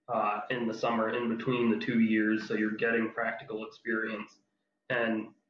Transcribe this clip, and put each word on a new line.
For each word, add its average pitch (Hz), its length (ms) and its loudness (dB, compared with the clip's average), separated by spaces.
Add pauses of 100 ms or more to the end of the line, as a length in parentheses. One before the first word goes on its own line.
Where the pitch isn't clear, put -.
(140)
uh, 107 360 0
in 117 180 -2
the 110 60 -2
summer 113 360 0
in 117 260 0
between 120 340 2
the 107 160 2
two 117 140 2
years. 110 480 4
So 113 60 -4
you're 107 240 0
getting 117 360 0
practical 110 520 -6
experience. 110 680 -6 (580)
And, 113 380 0 (220)